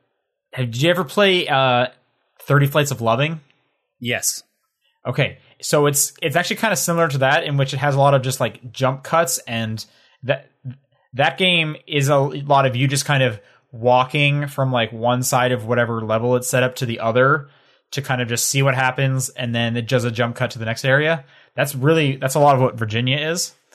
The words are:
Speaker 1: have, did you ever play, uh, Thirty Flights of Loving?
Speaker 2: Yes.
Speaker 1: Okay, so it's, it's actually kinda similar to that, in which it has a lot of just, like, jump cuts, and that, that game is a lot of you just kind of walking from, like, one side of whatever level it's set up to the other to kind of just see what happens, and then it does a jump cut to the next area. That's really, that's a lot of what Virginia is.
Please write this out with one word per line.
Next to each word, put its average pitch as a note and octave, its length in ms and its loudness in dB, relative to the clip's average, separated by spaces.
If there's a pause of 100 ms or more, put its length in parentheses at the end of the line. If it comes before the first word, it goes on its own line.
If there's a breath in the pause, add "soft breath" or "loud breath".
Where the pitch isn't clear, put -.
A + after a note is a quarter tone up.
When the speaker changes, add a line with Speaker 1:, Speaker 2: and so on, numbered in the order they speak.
(540)
Speaker 1:
have, B2 180 -4
did A#2+ 100 -6
you E3 80 4
ever F3 140 0
play, F#3 440 2
uh, C3 400 2 (520)
Thirty C#3+ 260 4
Flights C#3+ 260 0
of A2+ 100 -6
Loving? C#3 400 0 (580)
Speaker 2:
Yes. A#2+ 420 -4 (640)
Speaker 1:
Okay, B2 320 -2 (240 soft breath)
so D3 240 2
it's, - 360 0
it's D#3+ 140 -2
actually F3+ 200 -2
kinda G#3+ 200 0
similar E3+ 340 0
to C3+ 100 -4
that, C#3+ 240 2
in D3 140 -4
which C#3 160 0
it C3+ 40 -6
has C#3+ 160 0
a C#3 60 2
lot C#3+ 140 4
of C3 80 4
just, B2+ 180 -4
like, A#2 320 -6
jump C3+ 320 -2
cuts, E3 360 0
and A2+ 460 -6 (380 soft breath)
that, C3 260 -4 (640)
that C#3+ 240 0
game E3 380 0 (120)
is C#3+ 220 0
a C#3+ 80 4
lot C#3 480 2
of A#2+ 100 0
you C3+ 120 2
just C#3 180 -2
kind C#3 160 0
of A2+ 180 0 (320 soft breath)
walking C3+ 760 2
from, C3+ 240 -2
like, A#2 200 0
one A#2+ 300 -2
side B2+ 300 0
of A2+ 140 -4
whatever A#2 360 -2
level A2+ 340 0
it's B2 140 -4
set B2+ 140 2
up B2 120 -2
to C3+ 100 -6
the A2+ 140 -4
other C3 500 2 (420 soft breath)
to C#3 100 -6
kind B2+ 200 -2
of A#2 80 -4
just A#2 180 -2
see C#3 160 0
what C3+ 100 4
happens, C3 560 0
and A#2+ 240 -6
then A#2 220 -2
it A#2 120 -4
does A#2+ 180 2
a A#2+ 60 -2
jump A#2 240 -2
cut B2 160 -2
to A2 80 -12
the A2 40 -8
next A2 220 -6
area. D3 400 2 (300 soft breath)
That's C#3 200 -2
really, C#3+ 400 2
that's C#3 200 -4
a D#3 40 2
lot C#3+ 160 6
of B2+ 60 2
what B2+ 140 2
Virginia A#2 420 -2
is. D#3+ 360 -4 (220 loud breath)